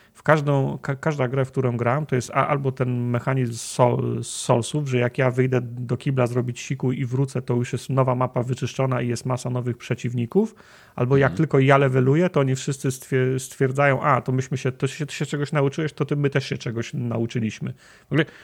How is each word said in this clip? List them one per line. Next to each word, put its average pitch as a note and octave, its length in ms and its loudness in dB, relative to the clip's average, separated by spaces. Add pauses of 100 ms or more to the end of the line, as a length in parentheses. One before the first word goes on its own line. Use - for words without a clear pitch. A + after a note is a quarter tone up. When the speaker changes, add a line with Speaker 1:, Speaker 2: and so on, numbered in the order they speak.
(140)
Speaker 1:
w - 80 -20
każdą, C#3+ 560 2
ka-, C#3 180 -4
każda C#3+ 320 0
grę, C3+ 160 0
w C3 60 -4
którą B2 260 0
gram, B2 300 0
to B2+ 100 0
jest A#2+ 180 -2
a-, C#3 140 4
albo C#3 240 0
ten B2 380 -2
mechanizm A#2+ 440 0
Soul-, A#2+ 720 0
Soulsów, C3+ 640 0
że B2 100 0
jak A#2+ 200 0
ja C3 120 2
wyjdę B2+ 320 2
do A#2+ 340 -6
kibla C3 300 0
zrobić B2 340 -2
siku C3+ 320 -2
i C3+ 120 -4
wrócę, B2+ 380 -2
to B2 120 -2
już B2 180 -2
jest - 180 -6
nowa C3 240 2
mapa B2+ 280 0
wyczyszczona B2+ 600 -2
i A#2+ 60 -2
jest A#2+ 180 -4
masa B2+ 240 -4
nowych B2 280 -4
przeciwników, B2+ 760 -2 (400)
albo B2+ 220 2
jak C#3 160 4
Speaker 2:
Mhm. - 40 -8
Speaker 1:
tylko D3 240 2
ja C3+ 180 6
leveluję, C#3 520 4
to D3 100 2
oni C3 160 2
wszyscy C#3 320 -4
stwier-, C3 520 -2
stwierdzają, C3+ 640 0
„A, C3+ 180 4
to C3 120 -2
myśmy B2+ 260 -2
się, C3 140 -2
to C3+ 140 -2
się, C#3+ 200 -6
to - 60 -12
się D3+ 140 -4
czegoś C#3+ 260 -4
nauczyłeś, D3 400 0
to D3+ 120 -4
ty, D3 120 0
my C#3+ 140 2
też C3+ 160 0
się C3 120 -4
czegoś A#2 360 -6
nauczyliśmy”. A#2 800 -4 (360)
W - 40 -8
ogóle A#2+ 120 2 (180)